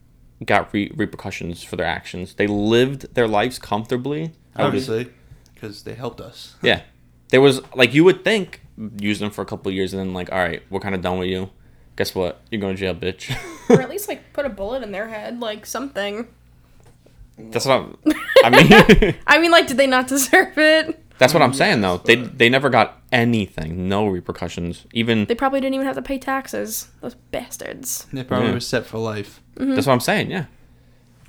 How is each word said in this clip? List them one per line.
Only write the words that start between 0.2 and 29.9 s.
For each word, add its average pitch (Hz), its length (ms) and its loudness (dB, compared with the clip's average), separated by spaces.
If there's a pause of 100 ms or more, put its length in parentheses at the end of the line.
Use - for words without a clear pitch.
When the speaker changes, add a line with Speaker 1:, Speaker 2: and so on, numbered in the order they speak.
Speaker 1:
got 101 300 0
re-, 104 200 -2
repercussions - 680 -8
for - 140 -14
their 85 100 -2
actions. 90 480 -8
They 104 120 0
lived 117 680 0
their 120 120 2
lives 110 320 -2
comfortably. 131 760 -6 (240)
Speaker 2:
Obviously, 127 520 -4 (500)
'cause 104 260 -16
they 107 100 -14
helped 117 260 -12
us. - 400 -20
Speaker 1:
Yeah. 117 220 2 (480)
There 131 100 6
was, 135 220 4 (120)
like, 127 200 4
you 156 100 6
would 180 200 4
think, 196 360 -2 (400)
use 101 200 -2
them 104 100 -4
for - 100 -10
a 98 60 -8
couple 98 240 -8
of 95 40 -4
years 95 200 -4
and 95 60 -6
then, 92 120 -6
like, 90 180 -10
"All 87 80 -4
right, 85 300 -2
we're 95 120 -6
kinda 98 180 -6
done 90 200 -4
with 92 120 -4
you. 92 180 -6 (480)
Guess - 180 -4
what? 90 360 -4
You're 110 100 -6
going 95 160 -4
to 95 40 -10
jail, 95 140 -4
bitch." 90 400 -8 (200)
<laughs> - 160 -2
Speaker 3:
Or 240 100 8
at 254 80 -8
least, 359 200 -10
like, - 260 -12
put 285 100 -6
a 262 60 -8
bullet 208 320 -8
in 208 100 -12
their 208 160 -10
head, 220 320 -12
like, 214 240 -10
something. 220 600 -8 (1120)
Speaker 1:
That's 113 280 -6
what 127 140 2
I'm, - 240 -12
Speaker 3:
<laughs> - 400 6
Speaker 1:
I - 60 4
mean - 720 8
<laughs> - 60 -18
Speaker 3:
I 294 120 6
mean, 330 120 2
like, 339 160 6
did 247 120 -4
they 277 80 4
not 262 220 0
deserve 285 500 2
it? 311 420 2 (180)
Speaker 1:
That's 127 140 4
what 160 100 4
I'm 127 80 4
Speaker 4:
Yes, 135 80 -4
Speaker 1:
saying, 170 220 2
though. 92 180 0
They, 117 180 2
Speaker 4:
but 120 220 -6
Speaker 1:
they 117 120 6
never 135 180 2
got 120 320 2 (120)
anything. 95 760 -2
No 101 180 0
repercussions. 87 840 -8
Even 113 340 0
Speaker 3:
They 233 100 -2
probably 269 240 -2
didn't 269 140 -4
even 269 120 -4
have 262 100 -6
to 254 60 -8
pay 269 160 -6
taxes. 220 720 -8 (120)
Those 123 140 -12
bastards. - 960 -12
Speaker 2:
They 131 120 -8
probably 123 240 -2
Speaker 1:
Yeah. 127 60 -2
Speaker 2:
were 123 60 -6
set 120 240 -4
for - 140 -12
life. 107 420 -8 (160)
Speaker 3:
Mm-hmm. 262 200 -2
Speaker 1:
That's 131 100 -2
what 139 60 4